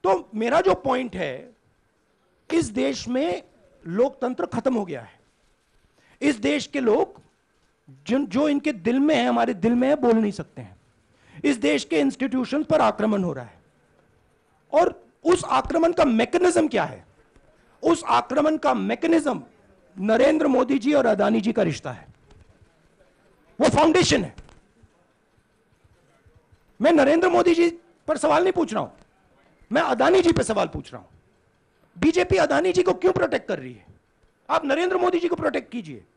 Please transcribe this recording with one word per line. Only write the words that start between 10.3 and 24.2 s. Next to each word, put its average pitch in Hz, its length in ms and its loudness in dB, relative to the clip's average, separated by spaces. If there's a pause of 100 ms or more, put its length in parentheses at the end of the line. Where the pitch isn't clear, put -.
सकते 147 300 -14
हैं। 95 220 -20 (600)
इस 285 140 0
देश 285 280 -2
के 320 140 -2
institutions 262 640 -2
पर 311 160 2
आक्रमण 208 420 0
हो 165 100 -4
रहा 127 120 -12
है। - 160 -20 (1120)
और - 340 0 (160)
उस 349 220 2
आक्रमण 330 460 0
का 330 140 2
mechanism 330 640 2
क्या 196 160 -2
है? 117 220 -10 (800)
उस 330 200 2
आक्रमण 285 540 0
का 277 160 0
mechanism 240 680 -2 (560)
नरेंद्र 269 480 2
मोदी 262 320 2
जी 269 140 0
और 269 120 2
अदानी 208 360 2
जी 214 120 -2
का 214 100 0
रिश्ता 147 280 -4
है, - 160 -16 (1500)
वो 302 80 4
foundation 302 540 2